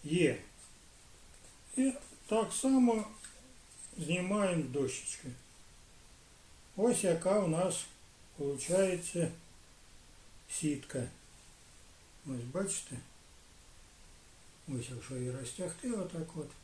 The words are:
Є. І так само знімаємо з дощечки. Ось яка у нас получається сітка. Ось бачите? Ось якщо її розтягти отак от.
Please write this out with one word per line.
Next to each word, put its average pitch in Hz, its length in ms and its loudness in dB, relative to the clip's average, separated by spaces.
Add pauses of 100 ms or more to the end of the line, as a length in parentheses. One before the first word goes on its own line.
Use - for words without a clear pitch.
Є. 151 340 4 (1400)
І 262 160 4 (340)
так 214 260 2
само 247 540 6 (920)
знімаємо 180 640 0
з 131 40 -2
дощечки. 131 640 -4 (1500)
Ось 220 280 4
яка 180 360 4
у 180 80 2
нас 170 380 2 (500)
получається 165 960 2 (1200)
сітка. 139 580 -4 (1160)
Ось 123 260 -6
бачите? 190 440 -4 (1700)
Ось 123 220 -6
якщо 127 260 -10
її 123 140 -4
розтягти 165 640 -6
отак 175 440 -6
от. 147 140 -8 (140)